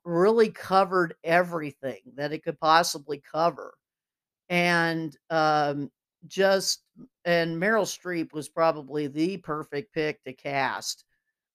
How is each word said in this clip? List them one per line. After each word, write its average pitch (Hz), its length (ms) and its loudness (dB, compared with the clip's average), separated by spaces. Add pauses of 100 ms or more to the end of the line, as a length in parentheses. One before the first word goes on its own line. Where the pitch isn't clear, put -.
really 202 460 4
covered 180 760 0
everything 160 800 -2 (140)
that 147 180 -6
it 160 100 -8
could 160 160 -8
possibly 160 600 2 (100)
cover. 156 440 -2 (760)
And, 170 680 0 (140)
um, 151 640 0 (340)
just, 190 580 0 (420)
and 165 360 0
Meryl 208 240 2
Streep 170 480 -6
was 147 160 -10
probably 151 580 0
the 160 300 -2
perfect 147 560 -8
pick 151 300 -4
to 131 100 -14
cast, 131 720 -6 (500)